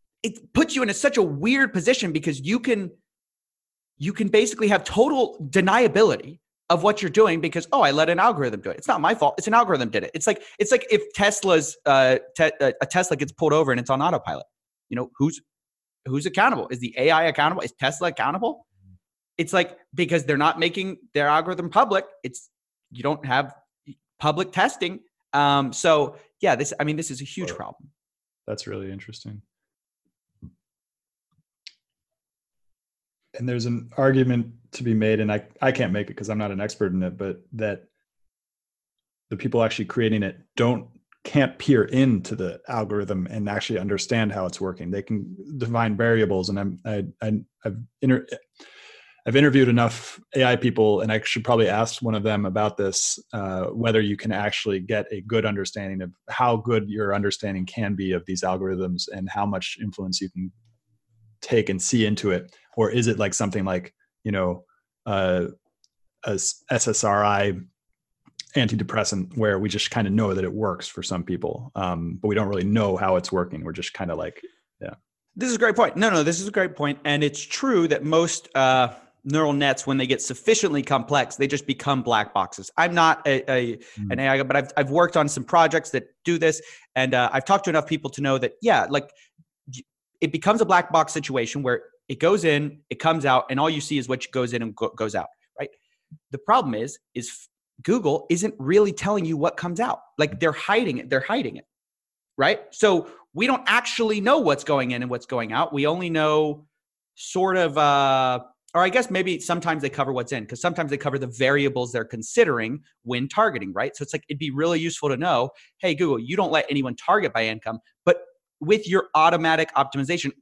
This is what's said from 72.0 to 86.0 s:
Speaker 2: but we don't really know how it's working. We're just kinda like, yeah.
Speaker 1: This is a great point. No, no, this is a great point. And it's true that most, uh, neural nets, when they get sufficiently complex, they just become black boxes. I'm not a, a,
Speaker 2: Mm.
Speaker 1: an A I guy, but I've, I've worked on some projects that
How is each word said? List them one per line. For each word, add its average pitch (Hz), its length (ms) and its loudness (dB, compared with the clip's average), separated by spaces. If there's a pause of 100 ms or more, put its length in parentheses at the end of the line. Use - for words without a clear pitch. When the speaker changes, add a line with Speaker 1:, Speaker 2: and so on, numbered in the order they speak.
Speaker 2:
but 107 60 -2
we 104 80 0
don't 107 120 0
really 98 160 -2
know 101 340 2
how 95 200 2
it's - 140 -4
working. 87 320 -4
We're 82 100 -8
just 85 200 -10
kinda 87 220 -6
like, 78 260 -8 (400)
yeah. - 140 -14 (400)
Speaker 1:
This 240 140 -4
is 240 60 0
a 214 40 -6
great 220 160 4
point. 226 220 4
No, 220 120 4
no, 170 140 4
this 165 160 0
is 190 80 -8
a 208 40 -8
great 185 240 -2
point. 143 300 -2
And 147 180 2
it's 147 200 -2
true 208 460 0
that 143 140 2
most, 160 520 0
uh, 131 380 4 (300)
neural 147 300 2
nets, 143 320 0
when 135 120 0
they 131 100 0
get 127 140 0
sufficiently 160 600 0
complex, 131 540 0
they 139 120 0
just 139 200 -4
become 135 340 -2
black 113 320 0
boxes. 95 440 -4
I'm 175 180 2
not 160 320 4
a, 135 240 2
a, 123 260 0 (220)
Speaker 2:
Mm. 101 120 -6
Speaker 1:
an 123 80 -2
A 135 100 0
I 135 80 4
guy, 135 60 0
but 135 120 -2
I've, 135 220 0
I've 139 140 0
worked 170 260 4
on 147 100 4
some 139 160 -6
projects 165 480 2
that 127 160 -4 (160)